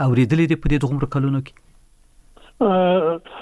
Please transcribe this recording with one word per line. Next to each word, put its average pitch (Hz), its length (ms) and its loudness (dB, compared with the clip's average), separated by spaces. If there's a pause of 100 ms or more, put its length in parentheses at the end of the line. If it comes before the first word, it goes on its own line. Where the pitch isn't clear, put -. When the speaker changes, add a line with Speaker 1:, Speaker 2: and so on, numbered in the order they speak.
Speaker 1:
اورېدلي 131 420 2
دي 156 80 -2
په - 160 -4
دې 147 80 2
دومره 139 280 -2
کلونو 135 320 -2
کې؟ 135 140 -8 (1080)
Speaker 2:
اه، 185 600 2 (220)